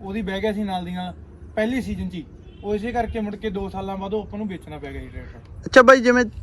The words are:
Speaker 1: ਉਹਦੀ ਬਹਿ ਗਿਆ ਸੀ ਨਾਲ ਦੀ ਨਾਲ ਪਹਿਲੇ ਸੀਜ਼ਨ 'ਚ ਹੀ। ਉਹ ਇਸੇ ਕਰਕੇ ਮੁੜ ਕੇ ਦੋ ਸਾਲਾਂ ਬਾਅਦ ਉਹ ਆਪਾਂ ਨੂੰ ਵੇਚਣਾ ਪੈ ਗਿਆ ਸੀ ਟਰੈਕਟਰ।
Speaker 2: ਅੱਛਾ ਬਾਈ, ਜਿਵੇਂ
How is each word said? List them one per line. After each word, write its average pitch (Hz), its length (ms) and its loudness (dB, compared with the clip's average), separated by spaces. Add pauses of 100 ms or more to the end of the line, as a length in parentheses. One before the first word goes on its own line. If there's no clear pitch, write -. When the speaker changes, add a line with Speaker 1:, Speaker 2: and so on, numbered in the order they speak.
Speaker 1:
ਉਹਦੀ 196 200 -6
ਬਹਿ 196 200 -4
ਗਿਆ 214 120 0
ਸੀ 208 100 -4
ਨਾਲ 185 220 -4
ਦੀ 175 60 -8
ਨਾਲ 180 220 -6 (420)
ਪਹਿਲੇ 233 260 0
ਸੀਜ਼ਨ 185 280 -4
'ਚ 180 60 -10
ਹੀ। 160 100 -8 (380)
ਉਹ 208 120 -2
ਇਸੇ 214 160 -4
ਕਰਕੇ 233 280 -2
ਮੁੜ 208 160 -4
ਕੇ 220 140 -4
ਦੋ 196 200 -4
ਸਾਲਾਂ 190 280 -6
ਬਾਅਦ 196 160 -6
ਉਹ 214 80 -2
ਆਪਾਂ 202 160 -10
ਨੂੰ 214 100 -4
ਵੇਚਣਾ 160 300 -10
ਪੈ 139 140 -10
ਗਿਆ 131 100 -8
ਸੀ 127 60 -10
ਟਰੈਕਟਰ। - 580 -14
Speaker 2:
ਅੱਛਾ - 160 10
ਬਾਈ, 262 200 10
ਜਿਵੇਂ 247 240 6 (180)